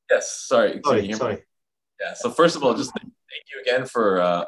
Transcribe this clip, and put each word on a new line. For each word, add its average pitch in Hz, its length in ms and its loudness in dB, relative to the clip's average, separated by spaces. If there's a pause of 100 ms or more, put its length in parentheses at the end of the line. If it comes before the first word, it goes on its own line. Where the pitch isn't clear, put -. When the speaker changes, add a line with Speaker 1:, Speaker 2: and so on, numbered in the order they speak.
(120)
Speaker 1:
Yes, - 360 -2
sorry. 117 260 4
Can - 100 -12
Speaker 2:
Sorry, 127 160 2
Speaker 1:
you 98 80 -2
hear 107 80 -6
me? 110 40 -6
Speaker 2:
sorry. 110 240 -4 (580)
Speaker 1:
Yeah, 92 120 -8
so - 160 -4
first 165 280 4
of 143 60 -8
all, 120 120 4
just 98 160 -4
thank, - 140 -10
thank - 460 -20
you 135 100 -14
again 127 260 -2
for, 98 340 2
uh, 87 260 2